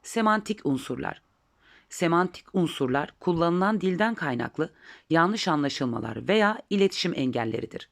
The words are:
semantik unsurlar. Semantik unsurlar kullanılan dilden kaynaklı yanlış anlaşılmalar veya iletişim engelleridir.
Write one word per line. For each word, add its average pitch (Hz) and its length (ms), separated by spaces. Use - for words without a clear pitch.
semantik 214 600
unsurlar. - 560
Semantik 175 560
unsurlar 147 640
kullanılan 180 640
dilden 190 340
kaynaklı 135 580
yanlış 175 380
anlaşılmalar 120 800
veya 214 420
iletişim 190 460
engelleridir. 117 760